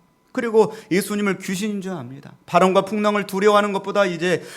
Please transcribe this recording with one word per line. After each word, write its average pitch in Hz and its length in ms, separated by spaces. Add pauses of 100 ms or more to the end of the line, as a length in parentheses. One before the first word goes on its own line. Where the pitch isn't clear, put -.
(300)
그리고 226 440 (160)
예수님을 196 480
귀신인 196 420
줄 185 120
압니다. 135 420 (100)
바람과 185 400
풍랑을 208 420
두려워하는 208 460
것보다 196 320
이제 170 380 (140)